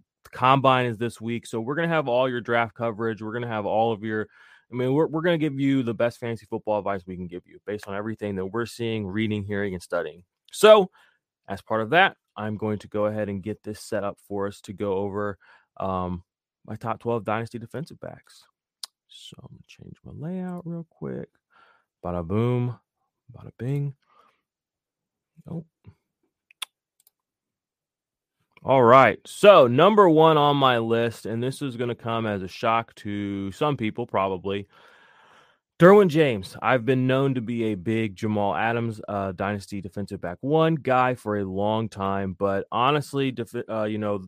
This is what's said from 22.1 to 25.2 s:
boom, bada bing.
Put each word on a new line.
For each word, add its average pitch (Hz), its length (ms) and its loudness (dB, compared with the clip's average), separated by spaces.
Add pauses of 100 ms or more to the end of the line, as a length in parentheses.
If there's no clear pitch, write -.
boom, 120 540 -2 (580)
bada - 220 -20
bing. 139 360 -4 (1500)